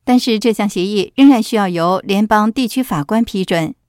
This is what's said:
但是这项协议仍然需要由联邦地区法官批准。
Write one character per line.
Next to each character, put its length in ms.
但 160
是 200
这 120
项 160
协 160
议 320
仍 140
然 140
需 140
要 120
由 360
联 220
邦 240
地 160
区 160
法 220
官 180
批 220
准。 300